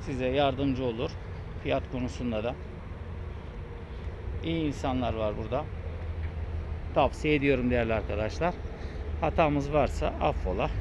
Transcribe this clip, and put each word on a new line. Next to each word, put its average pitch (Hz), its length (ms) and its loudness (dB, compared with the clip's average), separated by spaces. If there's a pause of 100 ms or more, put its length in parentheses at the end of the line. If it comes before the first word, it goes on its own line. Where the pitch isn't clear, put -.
size 127 220 0
yardımcı 135 560 4
olur. 123 280 0 (520)
Fiyat 135 280 2
konusunda 120 520 -2
da 120 120 0 (1900)
iyi 165 240 0
insanlar 127 460 0
var 107 240 0
burada. 117 280 -2 (1300)
Tavsiye 151 420 4
ediyorum 135 360 4
değerli 117 220 4
arkadaşlar. 110 600 0 (680)
Hatamız 147 520 4
varsa 151 340 2
affola. 127 600 0 (120)